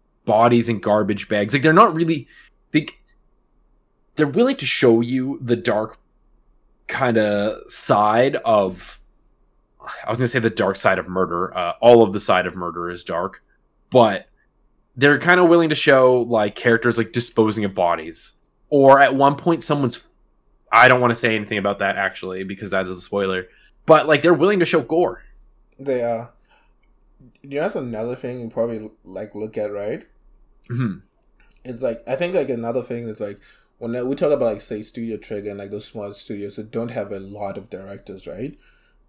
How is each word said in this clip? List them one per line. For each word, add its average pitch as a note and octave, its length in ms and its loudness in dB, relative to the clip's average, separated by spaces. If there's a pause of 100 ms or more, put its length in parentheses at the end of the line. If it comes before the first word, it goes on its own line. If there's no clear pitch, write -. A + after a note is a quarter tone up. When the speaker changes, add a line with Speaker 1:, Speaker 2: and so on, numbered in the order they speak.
(260)
Speaker 1:
bodies A#2 440 4
in G#2+ 100 -2
garbage G#2 500 -2
bags. G#2 240 -2
Like, C#3 80 0
they're D#3 120 4
not G3 200 6
really, D#3+ 340 -4 (440)
they, D#3 160 -2 (1300)
they're D3+ 100 2
willing A#3+ 320 0
to D3+ 80 -8
show A#2+ 360 4
you B2+ 400 -4
the A#2+ 140 -2
dark G#2+ 440 -4 (880)
kinda G#2+ 800 -2
side A2+ 720 0
of, G2+ 600 -2 (1040)
I - 60 -10
was A#2 80 -4
gonna B2 100 -2
say B2+ 120 0
the A2+ 100 0
dark G2 280 -2
side F#2+ 200 2
of F#2 100 -6
murder. F2+ 480 -4
Uh, F2 260 -4
all A#2 200 10
of G2 120 4
the G2+ 60 -2
side F#2 280 0
of E2+ 80 -10
murder F2 340 -8
is F2 140 -12
dark, F2+ 400 -6 (480)
but G#2+ 360 4 (680)
they're C#3 240 4
kinda F3 240 4
willing E3+ 260 6
to D3+ 60 0
show, B2+ 460 6
like, A2 340 0
characters, A#2 420 2
like, A2+ 140 -2
disposing A2 540 0
of F#2+ 80 -4
bodies. E2+ 580 -4 (380)
Or C3+ 300 8
at C3+ 140 6
one C#3 220 4
point, E3 260 -2
someone's, C#3 440 -4 (640)
I A#2 160 8
don't B2+ 140 6
wanna A#2 140 2
say A2+ 200 -2
anything G#2+ 220 -4
about G2+ 220 -2
that, G2 180 -2
actually, F#2+ 480 -6
because F#2+ 260 -10
that F#2+ 160 -2
is F#2 100 -8
a F2+ 40 -14
spoiler. F#2+ 460 -4 (380)
But, D3+ 220 6
like, D3+ 160 2
they're E3+ 100 6
willing F#3 260 2
to E3+ 60 2
show D#3+ 160 0
gore. C3 420 -4 (540)
Speaker 2:
They C3+ 240 -4
are. A#2 300 -6 (1120)
You C#3 140 -10
know, D3 40 -2
that's G3 140 -4
another A#2+ 400 -8
thing B2+ 240 -12
you A#2 100 -12
probably, A2+ 400 -6 (140)
like, F#2+ 320 -14
look G#2+ 220 -10
at, G#2 140 -6
right? G#2 360 -8 (640)
Speaker 1:
Mm-hmm. A#2+ 300 -6 (640)
Speaker 2:
It's B2 200 -12
like, A#2 240 -4
I B2+ 80 -4
think, F3 180 -6
like, D3+ 160 -2
another A#2+ 320 -4
thing A#2+ 260 -10
is, G#2+ 120 -12
like, G2+ 200 -10 (380)
when A#2 140 -10 (160)
we C#3 80 -4
talk D3+ 160 0
about, B2+ 140 0
like, G#2+ 160 -4
say, G#2+ 200 -12
Studio A2+ 360 -10
Trigger G#2 320 -10
and, G2+ 100 -12
like, G2+ 100 -14
those G#2 160 -12
small G#2 280 -14
studios G2+ 420 -12
that G#2+ 160 -16
don't A#2 180 -8
have A2 220 -8
a G2 80 -10
lot G2 380 -12
of F#2+ 120 -18
directors, G2 560 -16
right? A2 320 -14 (520)